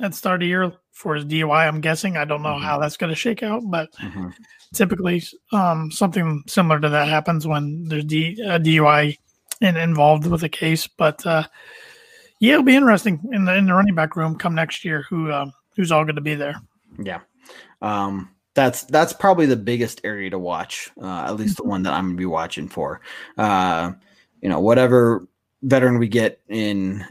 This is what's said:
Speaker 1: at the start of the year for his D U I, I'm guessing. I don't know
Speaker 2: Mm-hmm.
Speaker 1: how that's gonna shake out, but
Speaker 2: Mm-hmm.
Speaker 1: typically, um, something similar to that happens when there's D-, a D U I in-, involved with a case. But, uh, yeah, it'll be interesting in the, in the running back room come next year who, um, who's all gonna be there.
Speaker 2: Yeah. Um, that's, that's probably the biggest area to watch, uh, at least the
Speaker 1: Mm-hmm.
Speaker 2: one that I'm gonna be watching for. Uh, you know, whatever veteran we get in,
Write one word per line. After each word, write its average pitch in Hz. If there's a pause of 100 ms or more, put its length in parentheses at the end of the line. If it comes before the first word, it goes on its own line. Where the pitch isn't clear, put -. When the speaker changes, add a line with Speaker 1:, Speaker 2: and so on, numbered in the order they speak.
Speaker 1:
at 202
the -
start 185
of 175
the 175
year 180 (200)
for -
his 147
D 156
U 156
I, 160
I'm 151
guessing. 160
I 151
don't 147
know 151
Speaker 2:
Mm-hmm. 143
Speaker 1:
how 147
that's 151
gonna 160
shake 226
out, 220
but 165 (100)
Speaker 2:
Mm-hmm. 92 (460)
Speaker 1:
typically, 180 (300)
um, 170
something 160
similar 160
to 151
that 147
happens 156
when 151
there's 151
D-, 160
a 180
D 160
U 156
I 147 (440)
in-, 185
involved 156
with 170
a 160
case. 160
But, -
uh, 160 (960)
yeah, 247
it'll 302
be 254
interesting 214 (120)
in 202
the, 180
in 196
the 180
running 196
back 156
room 160
come 170
next 160
year 156
who, 160
um, 139 (240)
who's 175
all 156
gonna 151
be 151
there. 143 (380)
Speaker 2:
Yeah. 92 (600)
Um, 98 (240)
that's, 127
that's 156
probably 180
the 127
biggest 117
area 101
to 95
watch, 87 (100)
uh, 90
at 101
least 107
the -
Speaker 1:
Mm-hmm. -
Speaker 2:
one 95
that 87
I'm 92
gonna 90
be 90
watching 80
for. 73 (360)
Uh, 92 (500)
you 95
know, 80
whatever 117 (360)
veteran 127
we 117
get 110
in, 101